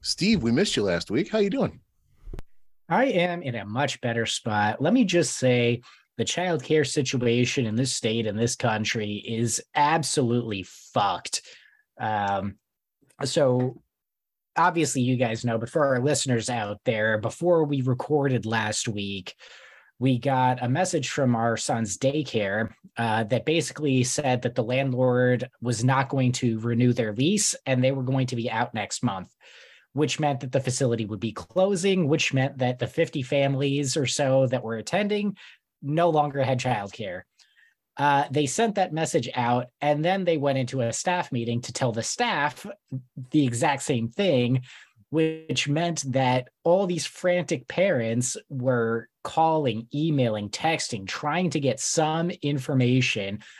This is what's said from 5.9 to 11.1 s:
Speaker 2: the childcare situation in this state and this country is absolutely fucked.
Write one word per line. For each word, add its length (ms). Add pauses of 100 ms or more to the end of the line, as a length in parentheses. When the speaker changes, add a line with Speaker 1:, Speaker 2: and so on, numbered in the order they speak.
Speaker 2:
the 80
childcare 600
situation 800
in 100
this 180
state 320
and 100
this 200
country 680
is 380 (140)
absolutely 880
fucked. 800 (580)